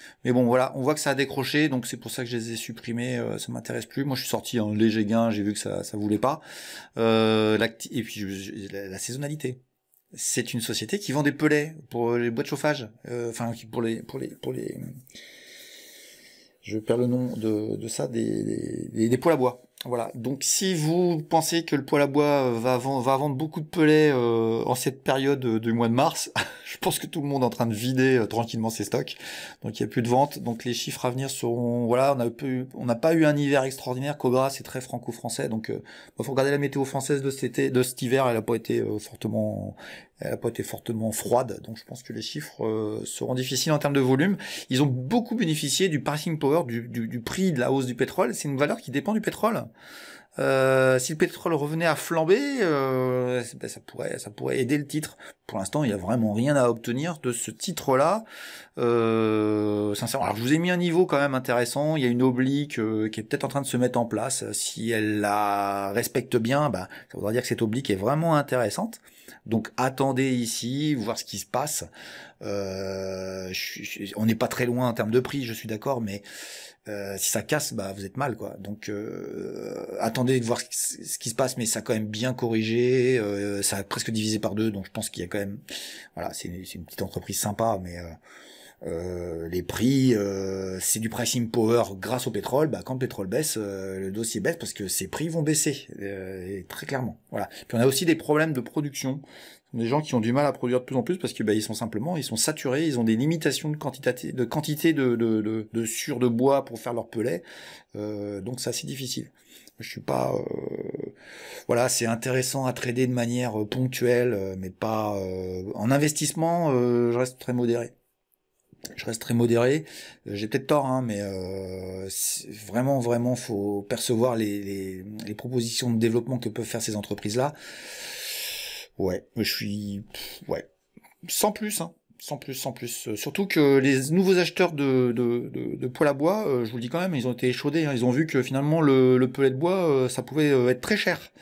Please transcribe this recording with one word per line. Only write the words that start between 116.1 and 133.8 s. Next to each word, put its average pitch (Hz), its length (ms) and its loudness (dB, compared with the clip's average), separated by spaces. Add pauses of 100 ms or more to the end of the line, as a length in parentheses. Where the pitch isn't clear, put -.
Euh, 120 400 4
je 117 60 0
reste 127 220 -2
très - 140 -4
modéré. 120 380 0 (1040)
Je - 100 -12
reste 113 160 -4
très - 120 -2
modéré. 120 520 4 (420)
Euh, 101 80 -6
j'ai 107 120 -4
peut-être 120 200 -2
tort, 147 180 4
hein, 131 160 0
mais, 107 200 -2
euh, 95 880 -6
c'est - 400 -4
vraiment, 117 500 -2
vraiment, 120 360 2
faut 101 480 -2
percevoir 120 520 2
les, 104 260 -2
les, 95 440 -8 (200)
les 104 80 -8
propositions 120 580 -2
de 113 80 2
développement 117 400 2
que 113 100 -4
peuvent 110 160 -6
faire 113 160 -6
ces 107 140 -4
entreprises-là. 107 580 -2 (1400)
Ouais, 95 280 -2 (120)
mais 107 80 2
je - 80 0
suis, 101 580 -6
pff, - 380 -12
ouais, - 200 -4 (600)
sans 208 240 2
plus, 208 260 -4
hein. 170 140 -8 (280)
Sans - 140 -10
plus, 135 180 -10
sans 131 200 -6
plus. - 340 -10
Euh, 110 80 -4
surtout 190 320 -4
que 143 300 8
les 135 340 4